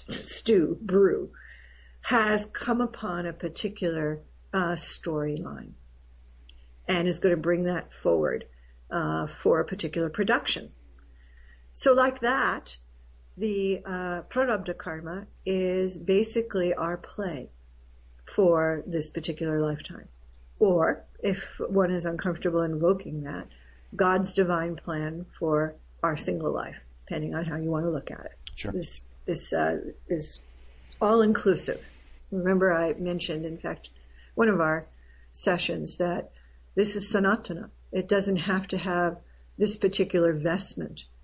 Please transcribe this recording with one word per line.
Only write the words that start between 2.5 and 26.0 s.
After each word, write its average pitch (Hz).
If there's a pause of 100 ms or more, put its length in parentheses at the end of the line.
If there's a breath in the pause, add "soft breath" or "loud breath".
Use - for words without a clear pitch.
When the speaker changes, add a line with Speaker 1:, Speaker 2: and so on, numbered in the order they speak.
Speaker 1:
upon 185
a 165
particular, 160 (320)
uh, 175
storyline 151 (1160 soft breath)
and 180
is 170
gonna 175
bring 170
that 175
forward, 151 (440 soft breath)
uh, 156
for 170
a 160
particular 165
production. - (1040 soft breath)
So 269
like 262
that, 240 (640)
the, 196
uh, 180
prarabdha 214
karma 165 (180)
is 185
basically 196
our 170
play 151 (760)
for 160
this 165
particular 156
lifetime. - (520)
Or, 185 (200)
if -
one 190
is 175
uncomfortable 170
invoking 160
that, 151 (480 soft breath)
God's 190
divine 170
plan 160 (140)
for 156 (280)